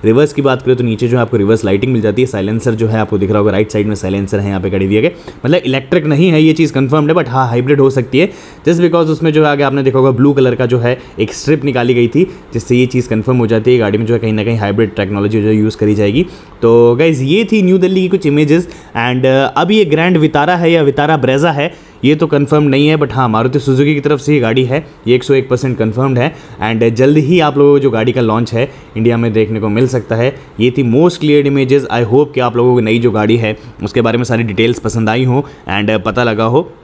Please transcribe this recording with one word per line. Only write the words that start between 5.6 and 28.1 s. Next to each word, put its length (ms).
इलेक्ट्रिक 420
नहीं 240
है, 120
ये 100
चीज़ 200
कन्फर्म्ड 380
है, 60
but 120
हाँ, 200
हाइब्रिड 320
हो 100
सकती 280
है 120
just 120
because 300
उसमें 220
जो 120
है 60
आगे 120
आपने 200
देखा 160
होगा 120
ब्लू 220
कलर 220
का 120
जो 120
है 200
एक 120
स्ट्रिप 320
निकाली 300
गई 140
थी, 160
जिससे 240
ये 100
चीज़ 220
कन्फर्म 280
हो 100
जाती 260
है 60
गाड़ी 200
में 80
जो 80
है 60
कहीं 120
ना 120
कहीं 140
हाइब्रिड 360
टेक्नोलॉजी 480
जो 60
है 80
यूज़ 200
करी 180
जाएगी। 320
तो 340
गाइस, 260
ये 220
थी 180
न्यू 160
दिल्ली 220
की 80
कुछ 180
इमेजेस। 420
And, 300
अ, 300
अब 140
ये 140
ग्रैंड 320
वितारा 400
है 160
या 100
वितारा 340
ब्रेजा 340
है 400
ये 100
तो 120
कन्फर्म 380
नहीं 240
है, 80
but 160
हाँ, 160
मारुति 300
सुजुकी 360
की 60
तरफ 200
से 140
ये 60
गाड़ी 240
है, 220
ये 80
एक 100
सौ 100
एक 140
परसेंट 300
कन्फर्म्ड 400
है। 140
And 260
जल्द 280
ही 220
आप 180
लोगों 140
को 60
जो 120
गाड़ी 220